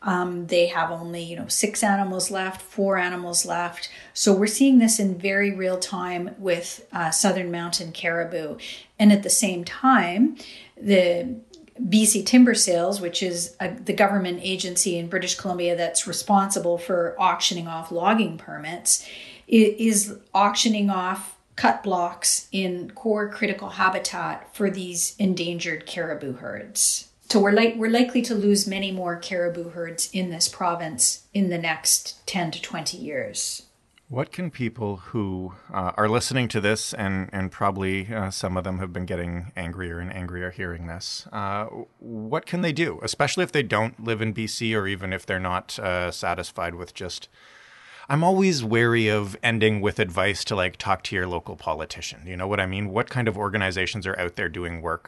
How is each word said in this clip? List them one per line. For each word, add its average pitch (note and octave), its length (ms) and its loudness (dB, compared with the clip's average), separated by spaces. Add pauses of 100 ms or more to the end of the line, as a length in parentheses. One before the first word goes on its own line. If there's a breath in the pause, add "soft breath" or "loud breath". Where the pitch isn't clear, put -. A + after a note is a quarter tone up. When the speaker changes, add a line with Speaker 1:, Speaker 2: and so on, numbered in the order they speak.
Speaker 1:
Um, F3+ 460 -2
they F3 200 4
have E3+ 240 -2
only, E3+ 300 -8
you E3+ 140 -10
know, - 140 -10
six - 340 0
animals G3 480 0
left, F#3+ 300 -4
four G3 360 0
animals F3 480 -2
left. E3+ 440 -4 (240 loud breath)
So G3+ 200 4
we're G3+ 140 4
seeing C4+ 320 8
this A3+ 180 6
in F#3+ 200 0
very G3 340 0
real F#3 260 -2
time F3+ 640 -6
with, F3 540 -4
uh, E3+ 180 -2
southern F3+ 400 2
mountain E3+ 400 -4
caribou. E3 680 -4 (400 loud breath)
And G#3 140 10
at G3+ 120 6
the F3 60 -2
same F3 360 2
time, A#3 720 4 (440 loud breath)
the F3 540 4 (540)
B G#3+ 160 6
C G#3 180 4
Timber A#3+ 320 8
Sales, F#3 460 2
which F3 200 -4
is F3 380 -4
a, F3+ 120 -4
the - 200 -6
government F#3+ 500 2
agency F#3 560 -2
in E3+ 120 -4
British F3+ 260 -2
Columbia F3 400 0
that's E3+ 320 -4
responsible F3+ 680 0
for F3 420 -2
auctioning E3+ 480 0
off E3 240 -10
logging F3+ 460 2
permits, D#3 680 -4 (440 loud breath)
i-, G#3+ 280 8
is A3 400 2 (160)
auctioning G#3 560 4
off F#3+ 480 -4 (200)
cut - 260 2
blocks F3 720 0
in F3+ 380 -2
core G#3+ 360 0
critical G#3 440 -4
habitat F#3 840 -2
for G3+ 140 2
these F3+ 500 -4
endangered F3 680 0
caribou D3 520 -6
herds. - 720 -4 (220)
So A3 80 6
we're G3+ 120 6
like, A3+ 240 6
we're A3 160 0
likely B3 320 4
to A#3 100 -2
lose G3+ 320 4
many G3 260 -4
more F3+ 240 -4
caribou F3 540 -4
herds E3+ 420 -6
in F#3 200 -2
this E3 160 0
province E3+ 840 -2
in G3 180 2
the E3+ 100 -2
next - 640 -2
ten F3 240 -2
to - 100 -8
twenty E3 380 -8
years. - 640 -6 (440)
Speaker 2:
What C3+ 240 -6
can F3+ 180 -6
people A2 480 -4
who, F#2 560 -4 (180)
uh, F#2 240 -2
are G#2+ 140 4
listening A#2+ 380 0
to A2 120 -2
this, G#2 360 0
and, F#2+ 360 -2
and F#2+ 200 -2
probably, F#2+ 600 -2
uh, G2 200 -4
some F#2 260 -4
of F2+ 60 -2
them F#2 160 -4
have F#2 120 -6
been F2+ 140 -6
getting F2 500 -6
angrier F2 440 -8
and F2+ 120 -8
angrier F2+ 380 -8
hearing F2 380 -8
this, - 440 -10
uh, G2+ 340 -4 (340)
what A#2 480 -6
can F3 140 -2
they E3 120 0
do, C3+ 300 -2
especially C#3+ 400 0
if E3 80 -4
they D3 100 2
don't A2 420 0
live A2+ 160 -2
in A2 140 -2
B A2 140 -4
C A2 280 -2
or G2 120 0
even F#2+ 260 -4
if F#2 140 -8
they're F#2 120 -2
not, F#2 380 -4
uh, F2+ 320 -2
satisfied F2 640 -4
with E2+ 220 -12
just, - 340 -12 (800 loud breath)
I'm D3+ 140 2
always F#3 400 4
wary A#2 440 4
of G#2 360 0
ending A2 380 4
with G2+ 180 0
advice F#2+ 460 2
to, A2+ 100 -2
like, F#2 220 0
talk F#2+ 260 0
to - 120 -6
your F2+ 120 0
local F2 280 -6
politician. - 680 -8
You F2+ 100 -10
know F#2 120 -6
what G2+ 120 0
I F#2+ 60 2
mean? G2 240 -4
What A2 220 -2
kind B2 160 0
of G2+ 100 0
organizations F#2+ 680 -2
are F#2+ 120 -4
out F2 160 -4
there F#2+ 140 -2
doing E2+ 320 -8
work, E2 260 -6